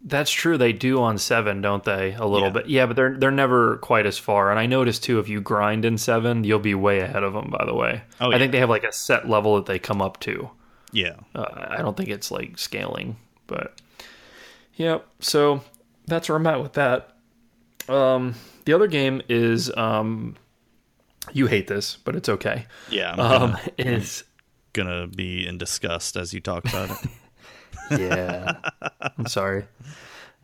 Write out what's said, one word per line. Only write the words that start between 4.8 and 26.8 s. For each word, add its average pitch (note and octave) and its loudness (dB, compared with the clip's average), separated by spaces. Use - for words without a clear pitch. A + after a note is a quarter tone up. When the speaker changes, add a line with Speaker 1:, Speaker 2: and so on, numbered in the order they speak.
Speaker 1:
too, A#2 2
if G2+ -2
you G#2 -4
grind G#2+ 0
in A2+ 2
seven, A2+ 2
you'll G#2 4
be G2+ 0
way G2 4
ahead G2 -2
of G2 -2
'em, - -6
by - -2
the A2+ -2
way. A#2 -2
Speaker 2:
Oh, B2 0
Speaker 1:
I A#2+ 4
Speaker 2:
yeah. B2 6
Speaker 1:
think B2+ 4
they B2+ 2
have, B2 4
like, A2 2
a A2 -2
set - 0
level G#2+ 4
that G2 2
they F#2+ -2
come G2+ -2
up F#2 -4
to. A2 -8
Speaker 2:
Yeah. F2+ -2
Speaker 1:
Uh, - -6
I A2+ -6
don't A2+ -2
think F#3+ -6
it's, G2+ -8
like, - -10
scaling, - -6
but, - -8
yep. E3 -2
So D3 4
that's E3 -2
where D#3 2
I'm D#3+ 2
at D3 2
with C#3+ -10
that. C3 0
Um, B2+ 2
the D3+ 4
other G3+ 6
game C3+ 0
is, A#2 2
um, A2 -2
you C3+ 2
hate G2+ 2
this, G2+ -4
but - -6
it's - -4
okay. G#2+ -2
Speaker 2:
Yeah, F2+ -2
I'm F#2 -6
Speaker 1:
Um, A#2 4
Speaker 2:
gonna, F#2 -4
Speaker 1:
is A#2+ -2
Speaker 2:
gonna F2+ -4
be F#2 -6
in F2+ -10
disgust F2 -6
as F2+ -8
you F#2 -10
talk F2+ -6
about G2 -4